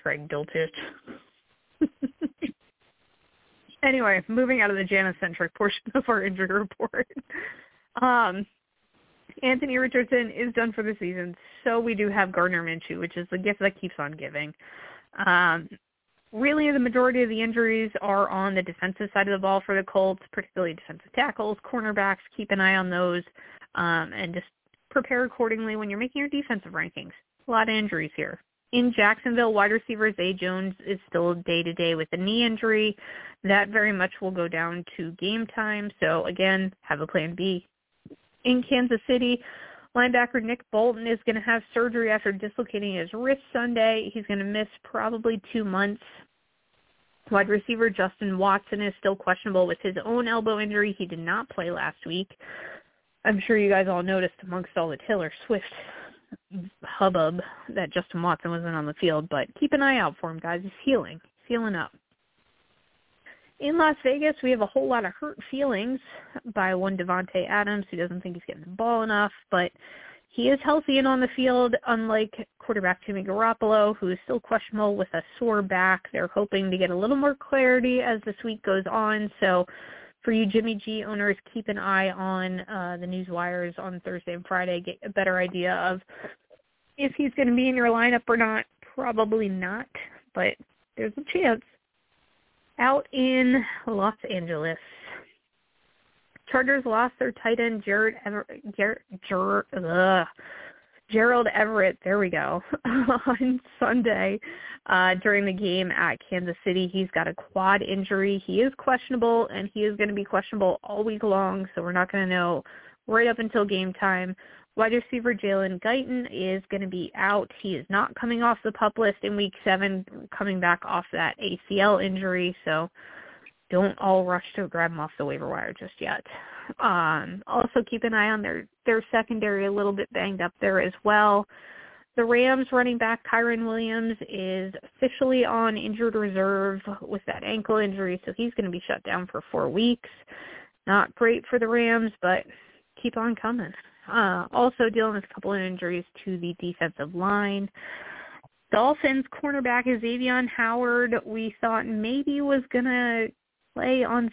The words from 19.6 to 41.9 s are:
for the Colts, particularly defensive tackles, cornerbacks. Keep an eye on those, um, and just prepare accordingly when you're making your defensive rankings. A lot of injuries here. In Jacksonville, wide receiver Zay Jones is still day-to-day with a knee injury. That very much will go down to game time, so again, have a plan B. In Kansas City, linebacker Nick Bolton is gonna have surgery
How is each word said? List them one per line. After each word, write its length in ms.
for 100
the 80
Colts, 480
particularly 440
defensive 380
tackles, 520
cornerbacks. 540
Keep 140
an 100
eye 160
on 120
those, 340
um, 380
and 200
just 140
prepare 340
accordingly 500
when 140
you're 100
making 200
your 100
defensive 420
rankings. 400
A 40
lot 160
of 80
injuries 400
here. 240
In 200
Jacksonville, 640
wide 180
receiver 420
Zay 200
Jones 400
is 140
still 280
day-to-day 580
with 180
a 60
knee 260
injury. 540
That 260
very 220
much 180
will 120
go 160
down 360
to 140
game 420
time, 460
so 260
again, 560
have 200
a 40
plan 300
B. 320
In 220
Kansas 380
City, 340
linebacker 460
Nick 300
Bolton 340
is 220
gonna 140
have 200
surgery 360